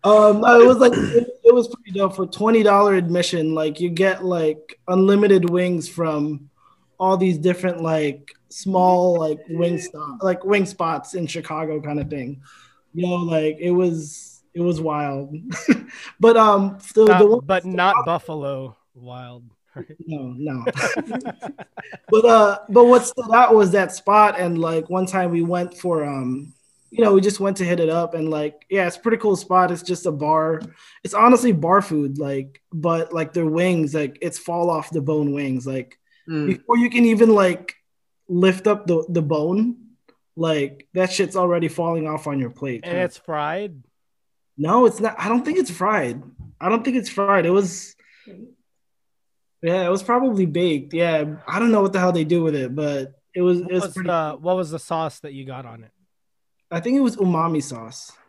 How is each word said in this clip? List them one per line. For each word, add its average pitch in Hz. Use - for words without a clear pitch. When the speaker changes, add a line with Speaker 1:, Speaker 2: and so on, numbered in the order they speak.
Speaker 1:
Um, 214
no, 240
it 233
was, 247
like, 247
it, 240
it 233
was 240
pretty -
dope. 190
For 185
twenty 220
dollar 202
admission, 170
like, 156
you 175
get, 185
like, 160
unlimited 190
wings 180
from 151
all 190
these 180
different, 175
like, 156
small, 180
like, 156
wing 170
stop, 151
like, 185
wing 196
spots 165
in 175
Chicago 156
kind 147
of 147
thing. 139
Yo, 180
like, 156
it 175
was, 170
it 170
was 170
wild. 147
<laughs> -
But, 226
um, 202
the, 220
Speaker 2:
Not, 185
Speaker 1:
the 208
one 233
Speaker 2:
but 185
Speaker 1:
that 185
Speaker 2:
not 185
Speaker 1:
stood -
out -
Speaker 2:
Buffalo 139
Wild. 123
<laughs> -
Speaker 1:
No, 135
no. 131
<laughs> -
But, 220
uh, 208
but 240
what 240
stood 226
out 233
was 202
that 185
spot, 202
and, 170
like, 165
one 185
time 185
we 170
went 175
for, 165
um, 139
you 226
know, 208
we 190
just 202
went 196
to 196
hit 175
it 165
up, 170
and, 160
like, 151
yeah, 190
it's 175
a -
pretty 226
cool 208
spot. 180
It's 170
just 180
a 165
bar. 156
It's 190
honestly 240
bar 170
food, 147
like, 139
but, 165
like, 156
their 170
wings, 160
like, 143
it's 175
fall 175
off 156
the 165
bone 147
wings. 131
Like, 135
Speaker 3:
Mm. 151
Speaker 1:
before 233
you 233
can 240
even, 226
like, 185
lift 185
up 208
the, 165
the 170
bone, 175
like, 156
that 185
shit's 185
already 175
falling 165
off 151
on 139
your 120
plate. 123
Speaker 2:
And 175
it's 180
fried? 160
Speaker 1:
No, 196
it's -
not. 214
I 208
don't 240
think 330
it's 262
fried. 160
I 180
don't 226
think 262
it's 202
fried. 196
It 175
was, 190
yeah, 180
it 175
was 196
probably 240
baked. 156
Yeah, 156
I 170
don't 233
know 208
what 196
the 190
hell 180
they 170
do 165
with 156
it, 131
but 143
it 180
was, 180
Speaker 2:
What 180
Speaker 1:
it -
was 185
Speaker 2:
was 190
Speaker 1:
pretty 180
Speaker 2:
the, 156
what 175
was 165
the 160
sauce 160
that 143
you 135
got 131
on 113
it? -
Speaker 1:
I 170
think 247
it 285
was 233
umami 165
sauce. 117